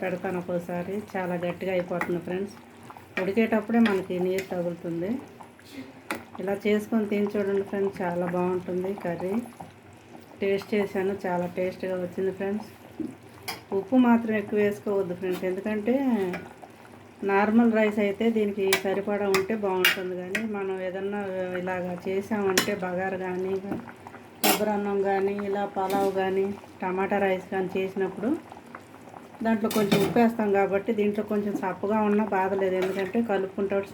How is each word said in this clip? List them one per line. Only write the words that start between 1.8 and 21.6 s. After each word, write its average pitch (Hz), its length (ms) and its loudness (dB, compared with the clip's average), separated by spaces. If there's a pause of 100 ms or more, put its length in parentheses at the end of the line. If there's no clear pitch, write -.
ఫ్రెండ్స్. 185 280 -4 (640)
ఉడికేటప్పుడే 220 600 2 (100)
మనకి 185 240 0 (120)
నీరు 185 180 0 (100)
తగులుతుంది. 175 580 -2 (1300)
ఇలా 190 140 -2 (120)
చేసుకొని 214 460 2
తిని 208 220 2
చూడండి 196 360 0
ఫ్రెండ్స్, 196 320 -2
చాలా 175 240 0 (100)
బాగుంటుంది 180 540 0 (140)
కర్రీ. 180 320 -2 (1040)
టేస్ట్ 196 360 0
చేశాను, 196 380 0 (120)
చాలా 175 200 0 (100)
టేస్ట్గా 185 480 -2
వచ్చింది 185 360 -2
ఫ్రెండ్స్. 202 280 -4 (1120)
ఉప్పు 196 260 2
మాత్రం 233 380 4
ఎక్కువ 208 220 -2
వేసుకోవద్దు 196 560 0
ఫ్రెండ్స్, 180 280 -2
ఎందుకంటే 214 460 -2 (1400)
నార్మల్ 214 460 6
రైస్ 214 280 4
అయితే 202 200 0 (120)
దీనికి 202 280 2 (180)
సరిపడా 202 440 0 (100)
ఉంటే 190 180 0 (100)
బాగుంటుంది. 185 560 0
కానీ 185 200 -6 (160)
మనం 190 180 -4 (140)
ఏదన్నా 196 320 -4 (400)